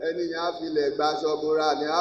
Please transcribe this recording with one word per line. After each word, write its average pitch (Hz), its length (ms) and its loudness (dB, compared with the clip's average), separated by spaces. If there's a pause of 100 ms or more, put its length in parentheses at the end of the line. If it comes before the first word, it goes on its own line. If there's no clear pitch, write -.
ẹni 170 220 -2
yẹn 165 160 -4
á 170 140 -2
filẹ̀ 156 420 0
gbaṣọ 151 460 0
bora 156 340 2
ni, 147 100 -2
a 156 160 2